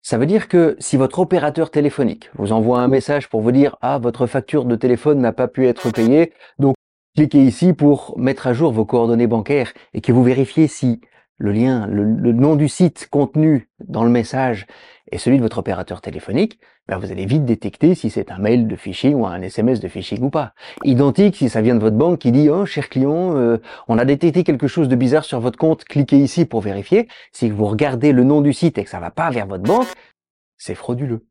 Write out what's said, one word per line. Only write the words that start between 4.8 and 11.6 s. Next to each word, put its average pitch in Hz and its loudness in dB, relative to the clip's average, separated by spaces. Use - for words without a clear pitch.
n'a 117 0
pas 123 -2
pu 131 0
être 120 0
payée, 135 2
donc 139 2
cliquez 147 4
ici 151 4
pour 147 2
mettre 135 -2
à 127 0
jour 139 0
vos 110 0
coordonnées 117 2
bancaires » 117 -2
et - -8
que - 0
vous 123 4
vérifiez 131 2
si 123 -4
le 104 -2
lien, 117 0